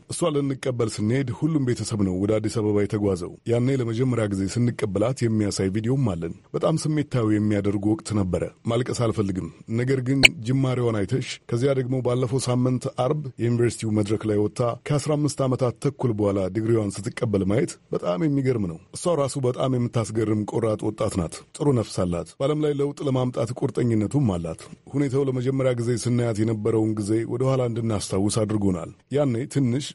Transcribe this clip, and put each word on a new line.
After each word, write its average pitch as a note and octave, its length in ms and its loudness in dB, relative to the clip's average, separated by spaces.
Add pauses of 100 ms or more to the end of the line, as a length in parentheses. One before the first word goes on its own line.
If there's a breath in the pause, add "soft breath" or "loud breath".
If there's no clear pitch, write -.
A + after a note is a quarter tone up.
እሷ - 240 -2
ልንቀበል C3+ 580 -2
ስንሄድ A#2 440 0
ሁሉም D3+ 320 0
ቤተሰብ A2 360 0
ነው F#2 140 2
ወደ G2+ 180 2
አዲስ G#2+ 220 0
አበባ G#2 220 2
የተጓዘው። G2 540 0 (140)
ያኔ A#2+ 300 2
ለመጀመሪያ A#2 520 0
ጊዜ G2 220 0
ስንቀበላት A#2 680 0
የሚያሳይ G#2 500 2
ቪዲዮም A#2 380 0
አለን። E2+ 280 -4 (160)
በጣም D#3+ 280 2
ስሜታዊ C#3+ 500 0
የሚያደርጉ G#2 580 2
ወቅት G#2+ 280 0
ነበረ። F2+ 300 0 (200)
ማልቀስ A#2 360 0
አልፈልግም፣ F#2+ 460 0 (280)
ነገር B2+ 260 0
ግን C3+ 200 0 (200)
ጅማሬዋን B2 560 0
አይተሽ፣ G#2 300 -2 (180)
ከዚያ B2+ 300 0
ደግሞ C3 260 -2
ባለፈው B2 400 0
ሳምንት B2+ 440 0 (120)
አርብ C#3+ 240 0 (160)
የዩኒቨርሲቲው A#2 540 0
መድረክ G#2+ 340 2
ላይ G#2 140 2
ወጥታ G#2+ 160 0 (280)
ከአስራ D3 300 0
አምስት D3 280 0
ዓመታት B2+ 400 0
ተኩል C3 320 0
በኋላ G2+ 260 2 (100)
ዲግሪዋን A2 440 0
ስትቀበል G2+ 520 -2
ማየት A2+ 280 2 (160)
በጣም - 300 -2
የሚገርም C3 480 0
ነው። E2 120 -8 (140)
እሷ F3 220 -2
ራሱ C#3 260 0
በጣም B2+ 320 0
የምታስገርም A2 760 0
ቆራጥ A2 360 0
ወጣት G#2+ 320 -2
ናት። E2 200 -2 (180)
ጥሩ D3 200 -2
ነፍስ A2+ 240 0
አላት። F2 360 0
በዓለም D3+ 280 0
ላይ D3 140 2
ለውጥ C#3+ 280 -2
ለማምጣት B2+ 520 0
ቁርጠኝነቱም B2 720 0
አላት። E2+ 300 -2 (280)
ሁኔታው C#3 380 0
ለመጀመሪያ C3 480 0
ጊዜ A#2+ 240 -2
ስናያት A#2+ 400 0
የነበረውን A2 560 2
ጊዜ G#2+ 180 -2 (140)
ወደ A#2+ 200 -4
ኋላ C3 200 2
እንድናስታውስ G#2+ 720 0
አድርጎናል። G2 540 0 (200)
ያኔ C#3 220 2 (160)
ትንሽ፣ C3+ 460 0